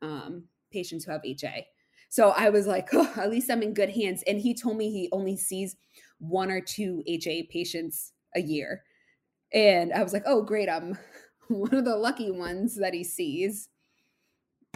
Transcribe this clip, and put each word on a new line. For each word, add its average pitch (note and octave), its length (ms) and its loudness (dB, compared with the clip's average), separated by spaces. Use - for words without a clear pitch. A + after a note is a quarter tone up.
um, D#3 460 -10
patients F3 340 -8
who F3+ 60 -10
have D#3 140 -6
H C#3 180 -8
A. A#2 240 -8
So A3 220 8
I G#3+ 180 4
was G3+ 180 6
like, F#3+ 260 0
"Oh, D#4 240 6
at G3+ 140 0
least B3 200 0
I'm A#3 120 2
in G#3+ 100 -2
good G3+ 180 2
hands." G3 360 -2
And G#3 120 2
he A#3+ 140 2
told A#3 240 -2
me A3 140 0
he F#3 200 -4
only F#3+ 260 -2
sees F#3+ 380 -4
one F#3 320 -2
or F#3 100 -2
two F#3 460 -4
H E3 200 -4
A E3 160 -4
patients E3+ 680 -8
a F3+ 60 2
year. D3+ 420 -6
And F#3+ 400 6
I G3+ 100 2
was F#3 100 0
like, G3+ 140 -2
"Oh, B3 160 4
great. G#3 260 0
I'm E3+ 280 -4
<laughs> - 260 -16
one A3+ 260 0
of C4 100 2
the A#3 120 0
lucky A3+ 340 -2
ones F3+ 460 -4
that F#3 180 0
he F3 100 -6
sees." F3+ 640 -4